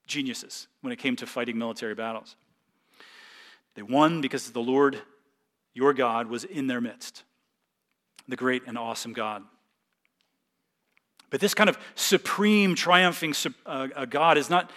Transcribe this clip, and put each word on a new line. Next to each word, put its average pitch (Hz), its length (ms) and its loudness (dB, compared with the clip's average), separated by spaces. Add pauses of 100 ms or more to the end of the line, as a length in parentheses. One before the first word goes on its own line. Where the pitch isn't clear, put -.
geniuses - 640 -8 (140)
when 127 100 -8
it 117 60 -10
came 127 180 -2
to 123 100 -10
fighting 120 320 -6
military 113 380 -6
battles. 113 400 -10 (1400)
They 107 80 -14
won 151 360 2
because 131 320 -6
the 123 80 -8
Lord, 131 420 2 (720)
your 135 200 2
God, 120 340 0
was 117 160 -6
in 139 240 -6
their 123 140 -4
midst, - 420 -12 (1040)
the 127 80 -8
great 127 320 -2
and 120 100 -10
awesome 117 360 -8
God. 107 320 -8 (1800)
But 135 100 -4
this 196 140 0
kind 208 160 4
of - 80 2 (180)
supreme, 202 800 2
triumphing 175 580 4
sup-, 139 200 -4 (120)
uh, 135 300 -6
uh, 139 80 -6
God 151 340 4
is 143 120 0
not, 180 280 2